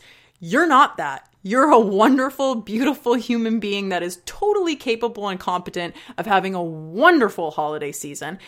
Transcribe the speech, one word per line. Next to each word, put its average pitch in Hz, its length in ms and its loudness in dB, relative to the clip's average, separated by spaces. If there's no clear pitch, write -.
You're 226 260 0
not 269 300 4
that. 143 280 -8
You're 254 280 2
a 262 80 8
wonderful, 262 760 2
beautiful 240 580 -2
human 226 460 -2
being 202 300 -4
that 175 120 -2
is 175 240 -8
totally 403 480 0
capable 226 540 -4
and 185 100 -4
competent 180 560 -6
of 180 80 -4
having 190 280 2
a 180 80 -4
wonderful 175 880 2
holiday 151 400 -4
season 147 560 -12